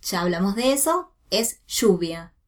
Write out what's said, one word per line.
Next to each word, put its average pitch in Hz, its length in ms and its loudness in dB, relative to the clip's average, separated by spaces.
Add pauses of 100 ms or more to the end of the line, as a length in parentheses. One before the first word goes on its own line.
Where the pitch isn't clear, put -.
ya 180 180 -4
hablamos 180 360 0
de 254 160 2
eso, 320 420 -2 (160)
es 226 360 -4
lluvia. 170 680 0 (140)